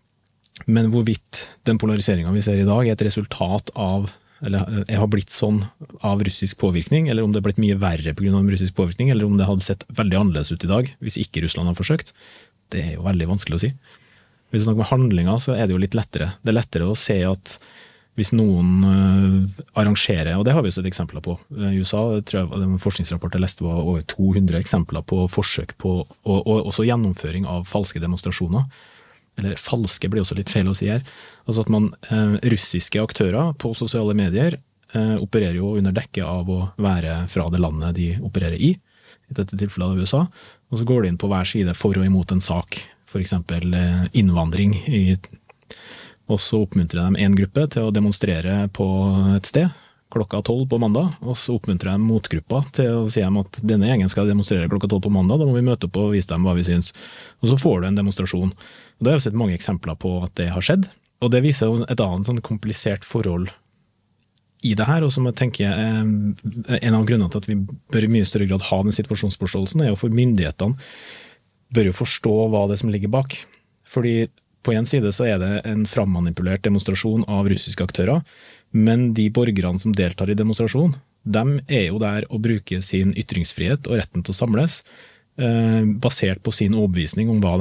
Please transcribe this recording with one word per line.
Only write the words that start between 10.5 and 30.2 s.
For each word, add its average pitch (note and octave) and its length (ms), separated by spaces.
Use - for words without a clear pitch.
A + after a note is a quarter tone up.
ut E2 120
i F2 60
dag B2 300
hvis - 220
ikke - 220
Russland E2+ 260
hadde F2 80
forsøkt, D3+ 340
det E2+ 140
er D#2+ 120
jo F2 100
veldig F2 240
vanskelig F#2+ 240
å F2 60
si. C3+ 120
Hvis A2 100
vi G#2+ 60
snakker A2 160
om - 80
handlinger, A2 500
så C3 160
er A2 100
det F#2 60
jo F#2 80
litt G2 140
lettere. F#2+ 480
Det A#2 80
er A2 80
lettere E2+ 260
å G#2 140
se F#2+ 260
at F#2+ 340
hvis G#2+ 160
noen, F#2+ 500
eh, F#2+ 800
arrangerer, F#2 560
og G#2 80
det B2+ 80
har D#3+ 80
vi G#2+ 80
jo F2 140
sett F#2 80
eksempler E2 320
på. F2 160
Eh, G2+ 140
i F#2+ 80
U F#2 80
S - 80
A, G#2+ 260
tror G2 220
jeg, D#2+ 80
det F#2+ 160
var F#2 80
en F#2 40
forskningsrapport F2 540
jeg F#2 80
leste, F#2 220
var E2+ 180
over E2 220
to F#2+ 320
hundre F2+ 240
eksempler E2+ 480
på F#2 240
forsøk - 480
på, F2+ 260
og, G2 200
og A2 200
også G#2 180
gjennomføring G2 600
av F2 180
falske F#2 380
demonstrasjoner. F2+ 640
Eller G2 180
falske - 540
blir A2 100